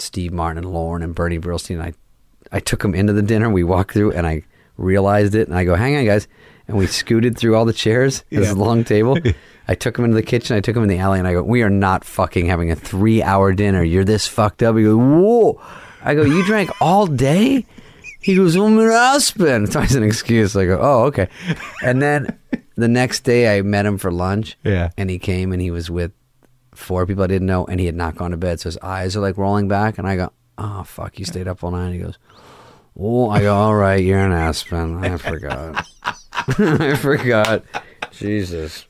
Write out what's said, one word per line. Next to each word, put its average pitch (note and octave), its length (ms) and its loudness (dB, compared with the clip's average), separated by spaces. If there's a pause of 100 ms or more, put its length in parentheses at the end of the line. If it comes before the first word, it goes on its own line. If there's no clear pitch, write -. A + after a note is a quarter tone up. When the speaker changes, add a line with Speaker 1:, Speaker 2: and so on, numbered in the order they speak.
Speaker 1:
Steve F2 320 -8
Martin E2 320 -6
and F#2 100 -10
Lorne E2+ 280 -6
and E2+ 120 -8
Bernie F2 240 -4
Brillstein. E2+ 420 -8
I, E2+ 120 -10 (580)
I G2 80 -4
took - 260 -6
him G2+ 100 2
into G2+ 180 2
the G#2 100 2
dinner. A2 260 2
We F#2+ 140 2
walked F2+ 300 0
through, G#2 200 2
and E2+ 140 -2
I D#2+ 160 -4 (360)
realized G2 580 2
it, A2 100 2
and E2+ 100 -4
I F#2 80 0
go, F2 120 2
"Hang C3 200 0
on, C#3 100 0
guys." G#2 200 2 (400)
And G#2+ 120 -2
we F#2+ 80 2
scooted A#2 500 0
through A2 200 2
all A2+ 100 2
the A2+ 80 0
chairs. B2+ 560 0
It - 80 -4
was F#2+ 100 2
Speaker 2:
Yeah. G2+ 60 0
Speaker 1:
a - 20 -2
long A#2 280 2
table. A#2 380 2
Speaker 2:
<laughs> C3 60 0 (400)
Speaker 1:
I F#2+ 60 0
took - 240 -6
him A#2+ 60 0
into A#2 120 2
the A2 60 2
kitchen. A#2 340 -2
I G#2 40 2
took A2 160 -2
him A#2+ 60 0
in G#2 60 2
the F2+ 100 0
alley, F#2+ 200 0
and F2+ 100 0
I F2+ 60 0
go, F2 80 0
"We A#2+ 200 0
are G#2 80 2
not G2 340 0
fucking F2+ 420 -2
having E2+ 240 0
a E2 60 0
three-hour G2 760 2
dinner. G2 300 2
You're E2+ 220 2
this G#2 220 0
fucked - 360 -2
up." A2+ 140 2
He A2 60 4
goes, G#2+ 140 4
"Whoa." F3 640 4 (420)
I D3 120 -2
go, D3+ 80 2
"You D#3 220 2
drank G3+ 260 0 (100)
all F#3+ 260 2
day?" F3 580 2 (580)
He G3 120 2
goes, F3+ 220 4
"I'm G#3+ 220 4
in A3+ 120 4
Aspen." A3+ 760 2
It's G#2 120 -2
always C3+ 180 2
an A#2+ 80 2
excuse. A2 540 2
I G2 100 2
go, F2+ 140 2
"Oh, B2 240 4
okay." G#2+ 240 0 (540)
And B2+ 200 0
then D3 340 -2 (400)
the A#2 120 0
next B2 360 0
day A#2+ 320 4
I G2 60 0
met G2+ 240 0
him G2+ 120 -2
for F#2 120 -4
lunch. F#2 540 -4
Speaker 2:
Yeah. F2 320 0
Speaker 1:
And G2 140 -4
he F2+ 80 -4
came, F#2 340 -2
and F2+ 100 -2
he F2+ 80 -4
was E2+ 200 -8
with E2+ 220 -4 (600)
four F2+ 320 -4
people F#2+ 180 0
I F2+ 40 0
didn't F#2 180 0
know, F#2 200 0
and F#2 140 -4
he F2+ 60 0
had E2 80 -4
not E2 220 -6
gone F2+ 160 -6
to E2+ 40 -6
bed. F2 240 -4
So - 80 -8
his E2 100 -10
eyes F#2+ 380 -6
are, G#2+ 40 -2
like, G2 180 -2
rolling G2+ 300 0
back, G#2 300 0
and F#2+ 100 -6
I G2 80 -2
go, F2+ 160 -4 (260)
"Oh, G2+ 260 -10
fuck, - 340 -16
you G2 60 -10
stayed F#2 240 -8
up F2+ 160 -10
all F2 60 -4
night?" F2+ 220 -4
He F2 60 -8
goes, E2+ 200 -10 (840)
"Oh." A#2 300 0
I G#2 100 2
go, G#2 140 2
"All G#2+ 200 2
right, G2 280 2
you're G2 220 2
in F#2+ 80 2
Aspen. E2 720 -4
I F#2 120 -4
forgot." D2+ 680 -8 (160)
<laughs> - 120 -8 (320)
I D3+ 500 0
forgot. A2+ 680 0 (480)
Jesus. F2+ 760 -6